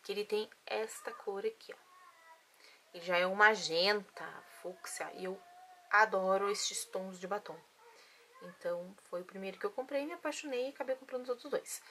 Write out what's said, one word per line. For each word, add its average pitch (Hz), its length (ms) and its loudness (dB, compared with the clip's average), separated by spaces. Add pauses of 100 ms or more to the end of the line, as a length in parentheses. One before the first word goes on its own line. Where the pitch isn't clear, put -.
que - 80 -8
ele 208 140 -2
tem 214 220 -2 (160)
esta 220 480 -6
cor 202 320 -8
aqui, - 300 -6
ó. - 40 -18 (1160)
Ele 175 100 -12
já 180 140 4
é 180 80 6
um 190 100 0
magenta, 196 1080 4 (180)
fúcsia, - 540 -10
e 185 100 -8
eu 190 160 -6 (480)
adoro 196 640 6
estes - 340 -2
tons 190 340 -6
de 185 80 -8
batom. 180 320 -6 (840)
Então, 180 600 -6
foi 180 180 -6
o 185 40 -12
primeiro 190 340 -8
que - 60 -4
eu 202 60 0
comprei, 277 340 -2
me 330 80 -6
apaixonei 285 540 -4
e - 20 -4
acabei 262 260 -4
comprando 254 280 -8
os 254 60 -6
outros 247 200 -6
dois. - 420 -4